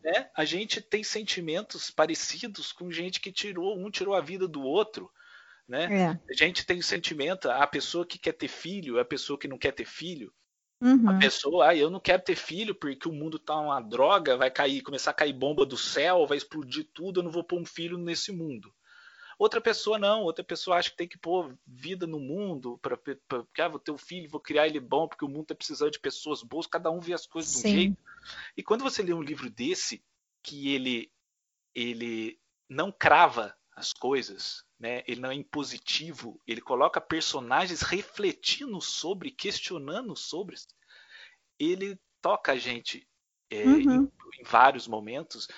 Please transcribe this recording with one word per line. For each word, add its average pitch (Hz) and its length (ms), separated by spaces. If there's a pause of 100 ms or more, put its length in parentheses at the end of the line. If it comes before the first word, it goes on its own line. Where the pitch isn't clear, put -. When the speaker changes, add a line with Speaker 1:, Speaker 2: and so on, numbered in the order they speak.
Speaker 1:
Né? 196 320
A 156 100
gente 190 360
tem 208 240
sentimentos 175 840
parecidos 165 840
com 175 180
gente 175 300
que 196 100
tirou, 190 480
um 196 120
tirou 196 240
a 185 60
vida 180 280
do 151 140
outro, 135 480 (580)
né? 151 240
Speaker 2:
É. 180 260 (100)
Speaker 1:
A - 40
gente 170 340
tem 180 120
o 170 40
sentimento, 170 680
a 135 160
pessoa 170 400
que - 120
quer 160 140
ter 147 160
filho, 160 500
a 123 60
pessoa 139 340
que - 80
não 135 120
quer 135 140
ter 117 120
filho. 156 480 (480)
Speaker 2:
Uhum. 247 260
Speaker 1:
A 196 80
pessoa, 151 540
"Ah, 170 80
eu 151 140
não 185 100
quero 185 220
ter 180 120
filho 202 400
porque 139 340
o 165 40
mundo 156 260
tá 156 200
uma 143 220
droga, 131 560
vai 131 140
cair, 139 320
começar 143 300
a - 20
cair 147 180
bomba 139 320
do 127 120
céu, 160 500
vai 139 100
explodir 143 560
tudo, 185 280
eu 175 40
não 170 60
vou 165 140
pôr 175 160
um 165 60
filho 170 320
nesse 170 340
mundo." 151 420 (640)
Outra 220 220
pessoa 220 380
não, 208 240
outra 175 220
pessoa 175 320
acha 175 140
que - 60
tem 175 120
que 175 100
pôr 165 380 (100)
vida 160 400
no 156 140
mundo, 139 580
pra, 127 180
pra, 135 200 (120)
porque, 127 340
"Ah, 170 60
vou 151 120
ter - 120
um 143 60
filho, 170 320
vou 151 100
criar 151 260
ele 151 140
bom, 139 280
porque - 160
o 143 40
mundo 147 180
tá 156 80
precisando 147 360
de - 100
pessoas 139 420
boas", 143 240
cada 170 240
um 175 100
vê 170 120
as 165 140
coisas 160 260
de - 60
um 240 40
Speaker 2:
Sim. 208 100
Speaker 1:
jeito. 196 240 (600)
E - 60
quando 226 200
você 254 200
lê 175 100
um 165 100
livro 139 280
desse, 120 540 (380)
que 139 320
ele, 127 360 (640)
ele 117 640 (300)
não 160 240
crava 147 640 (180)
as - 180
coisas, 113 720 (140)
né? 120 280
Ele 120 140
não 131 100
é 131 40
impositivo, 139 1120
ele 117 140
coloca 143 400
personagens 151 800
refletindo 202 960
sobre, 175 500
questionando 185 880
sobre, 170 400 (1000)
ele 185 400 (220)
toca 175 320
a 131 40
gente, 123 500 (440)
é, 220 60 (100)
Speaker 2:
Uhum. 285 140
Speaker 1:
em, 269 300 (300)
em - 40
vários 120 420
momentos, 113 720